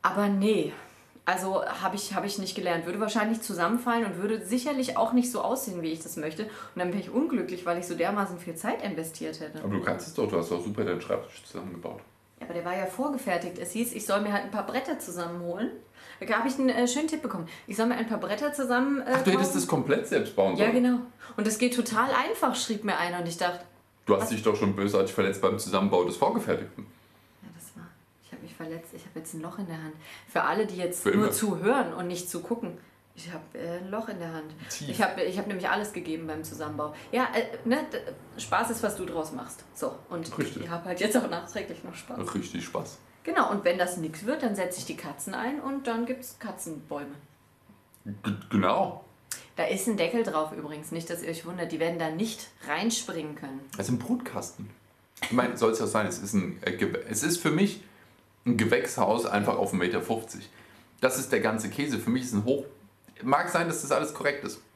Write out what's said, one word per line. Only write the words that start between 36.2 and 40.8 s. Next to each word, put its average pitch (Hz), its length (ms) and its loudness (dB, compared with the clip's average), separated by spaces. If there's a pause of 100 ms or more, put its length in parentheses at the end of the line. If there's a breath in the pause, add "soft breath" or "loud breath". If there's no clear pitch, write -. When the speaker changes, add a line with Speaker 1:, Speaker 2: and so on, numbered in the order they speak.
Speaker 1:
beim 156 160 -6
Zusammenbau. 151 500 -6 (180 loud breath)
Ja, 240 240 2
äh, 233 320 -2
ne, 262 120 4 (120)
d-, - 500 -10
Spaß 233 300 2
ist, 220 120 -2
was 202 120 2
du 180 100 -4
draus 160 280 -4
machst. - 400 -12
So, - 200 -4 (160)
und 165 280 -6
Speaker 2:
Richtig. - 260 -4
Speaker 1:
ich 165 60 -8
hab 170 160 -6